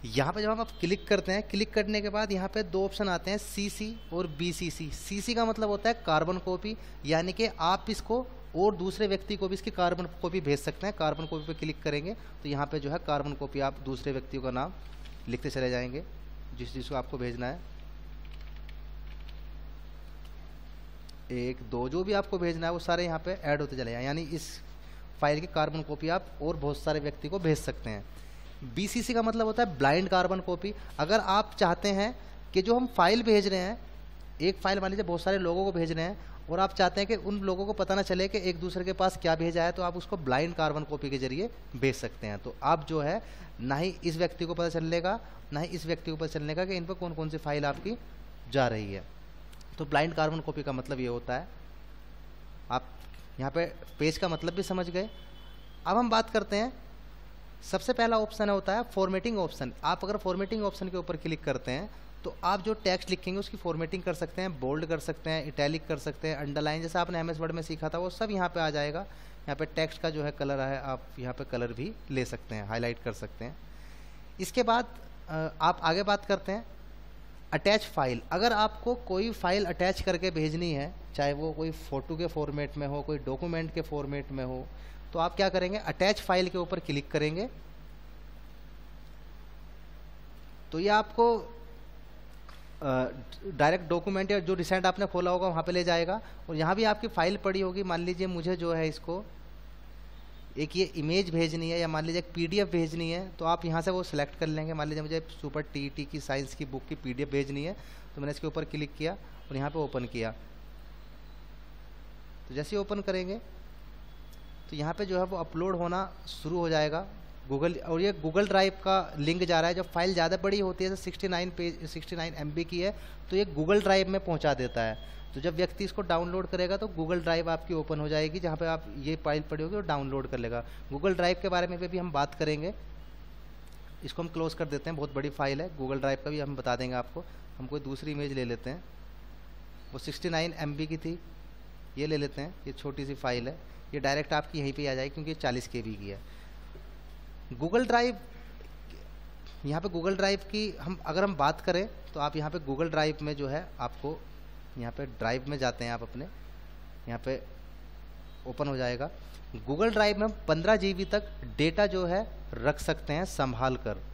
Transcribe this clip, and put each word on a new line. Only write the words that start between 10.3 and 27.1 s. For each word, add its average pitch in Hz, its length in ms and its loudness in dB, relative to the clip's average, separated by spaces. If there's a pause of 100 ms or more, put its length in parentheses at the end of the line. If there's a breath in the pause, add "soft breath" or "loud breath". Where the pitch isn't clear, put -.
भेज 143 180 4
सकते - 280 -4
हैं। 208 100 -2
Carbon 156 300 2
copy 156 200 -4
पे 160 80 -4
क्लिक 156 280 -4
करेंगे 151 320 0
तो - 340 -10
यहाँ 143 180 2
पे 151 140 -2
जो 139 100 -2
है 170 80 0
carbon 143 340 0
copy 139 280 -4
आप 139 200 0
दूसरे 135 320 -2
व्यक्तियों 131 300 -4
का 127 80 0
नाम 135 220 0 (560)
लिखते 120 220 -2
चले 127 200 2
जाएंगे 127 340 -2 (540)
जिस, 120 160 -6
जिसको 131 200 -4
आपको 127 240 -2
भेजना 123 280 -2
है। 165 140 -4 (3750)
एक, 127 400 -2
दो, 123 180 0
जो 175 160 0
भी 208 80 2
आपको 196 260 2
भेजना 165 280 2
है 170 60 2
वो 175 60 0
सारे 170 260 2
यहाँ 160 140 0
पे 175 140 -2
ऐड 147 280 2
होते 139 160 -2
चले 117 160 -2
जाएं, 120 120 -2
यानी 147 180 0
इस 151 380 -6 (600 loud breath)
file 151 200 6
की 175 60 -6
कार्बन 151 360 2
copy 151 260 -4
आप 190 340 0
और 165 140 0
बहुत 143 220 0
सारे 151 220 2
व्यक्ति 147 280 -4